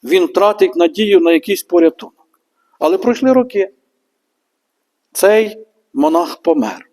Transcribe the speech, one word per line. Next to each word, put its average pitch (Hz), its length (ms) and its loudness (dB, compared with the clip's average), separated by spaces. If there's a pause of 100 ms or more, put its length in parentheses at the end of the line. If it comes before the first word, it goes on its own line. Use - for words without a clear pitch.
Він 170 220 0
втратить 190 500 0
надію 190 440 2
на 170 120 2
якийсь 170 320 -2
порятунок. - 640 -2 (520)
Але 370 180 -2
пройшли 262 360 0
роки. 240 400 -2 (1400)
Цей 214 560 0 (260)
монах 156 440 -2
помер. - 560 -4